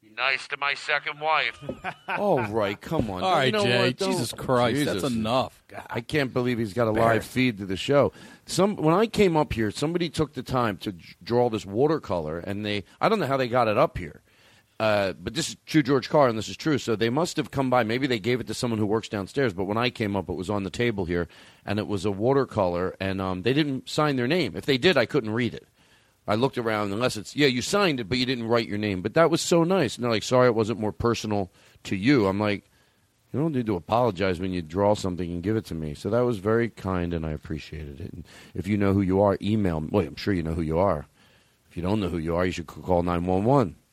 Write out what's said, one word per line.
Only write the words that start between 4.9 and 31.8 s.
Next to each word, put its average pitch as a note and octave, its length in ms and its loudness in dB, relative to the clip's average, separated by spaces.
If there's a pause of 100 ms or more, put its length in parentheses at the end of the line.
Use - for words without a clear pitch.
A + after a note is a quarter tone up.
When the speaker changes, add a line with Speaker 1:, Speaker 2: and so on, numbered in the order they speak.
Speaker 2:
Jesus. C#3 100 -2
Speaker 3:
enough. A#2 560 -2
God. G2+ 220 -14
Speaker 2:
I A#2+ 120 -4
can't C3 320 -2
believe B2 240 0
he's A2 160 -4
got A#2 140 2
a - 20 2
Speaker 3:
Embarrassing. A2+ 260 4
Speaker 2:
live A2 100 -2
feed B2+ 340 0
to G2+ 80 -6
the F#2+ 100 -4
show. C3+ 340 4 (360)
Some, F#3+ 300 2
when D#3 180 4
I G#3+ 100 4
came G3 320 4
up D3+ 160 2
here, A2 160 0
somebody E3+ 400 -2
took D3+ 240 -2
the B2+ 100 -8
time A#2 340 0
to G#2+ 160 -6
d-, E2 100 -16 (200)
draw B2 280 4
this G2+ 140 -4
watercolor, G2 720 -2
and G2 260 -8
they, G#2 180 -4 (160)
I D#3+ 100 2
don't G#3+ 100 0
know D3+ 80 -2
how C3+ 100 0
they C3 100 0
got A#2 200 2
it G#2+ 100 2
up D#3+ 220 2
here. D2+ 220 -12 (580)
Uh, G#2 320 2
but F2+ 220 -10
this D#3 160 -4
is A#2 160 -14
true D#3 180 4
George C3+ 260 2
Carr, D3 200 6
and A2 80 -2
this G#2 100 -6
is F#2+ 80 -10
true. D3+ 220 0
So A2+ 180 0
they A2+ 140 2
must D3 260 -2
have C#3+ 160 -4
come C3+ 180 -2
by. B2 140 4
Maybe B2 240 -2
they B2 100 0
gave A#2 220 0
it G2 80 -10
to A2 60 -6
someone A2+ 260 -2
who G#2+ 60 2
works G#2 240 -2
downstairs. G#2+ 440 -2
But F#2 120 -4
when G#2 120 -2
I B2 120 2
came G2+ 260 -2
up, F#2 140 -2
it F2+ 60 -4
was E2+ 140 -6
on G#2 140 0
the F#2 60 -4
table A2+ 340 -2
here, E2+ 240 -2 (380)
and G2+ 140 -2
it F#2 80 -4
was F#2+ 180 -4
a G#2+ 60 0
watercolor, G2 840 0
and, F#2+ 220 -4
um, F#2 220 -4
they A2+ 100 0
didn't C#3 380 -2
sign D3+ 260 0
their B2 100 0
name. C#3 300 -2
If F#2+ 100 -8
they C#3 120 2
did, D#3+ 180 4
I B2 100 4
couldn't A2 280 -2
read A#2 200 0
it. - 140 -14 (580)
I G2+ 100 2
looked B2+ 220 0
around, G#2+ 360 -2
unless A#2 240 -2
it's, - 180 -12
yeah, C#3+ 120 4
you B2 140 2
signed F#3 380 2
it, A2 80 -6
but B2+ 120 -2
you B2+ 60 0
didn't A#2+ 220 -4
write A#2 220 2
your G2+ 80 -4
name. G#2 240 -2
But G2+ 140 -2
that E3 140 4
was D#3 120 0
so E3+ 240 4
nice. F3 320 0
And A2+ 80 -6
they're A#2+ 60 0
like, G#2+ 120 0
"Sorry B2+ 240 6
it A#2 80 4
wasn't G#2+ 240 0
more G#2+ 140 -2
personal G#2+ 580 -2 (320)